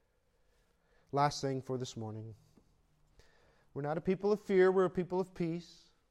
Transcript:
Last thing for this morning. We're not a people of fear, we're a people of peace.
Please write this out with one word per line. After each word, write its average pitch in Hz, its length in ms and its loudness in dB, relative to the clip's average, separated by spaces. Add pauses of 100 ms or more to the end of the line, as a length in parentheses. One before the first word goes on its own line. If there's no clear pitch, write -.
(1120)
Last 143 280 0
thing 135 220 -4
for 131 160 -6
this - 180 -10
morning. 110 380 -12 (1400)
We're 139 100 -10
not 151 160 -4
a - 20 -4
people 190 320 0
of 208 80 0
fear, 185 320 6
we're 185 140 4
a 175 40 -4
people 180 300 -2
of 180 140 -8
peace. 170 500 -6 (260)